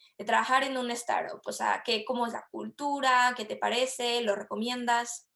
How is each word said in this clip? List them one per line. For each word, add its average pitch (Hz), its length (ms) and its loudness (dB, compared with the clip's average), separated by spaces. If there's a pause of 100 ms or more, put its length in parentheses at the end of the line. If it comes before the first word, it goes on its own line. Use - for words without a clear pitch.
(180)
de 202 80 -10
trabajar 233 380 4
en 269 140 -2
una 247 160 -2
startup, - 520 -2
o 208 60 -4
sea, 208 340 -2
¿qué, 220 200 0
cómo 247 220 -2
es 226 60 -8
la 226 180 -10
cultura? 254 840 2
¿Qué 220 100 -6
te 208 120 -6
parece? 240 640 0
¿Lo 208 140 2
recomiendas? 240 1000 -2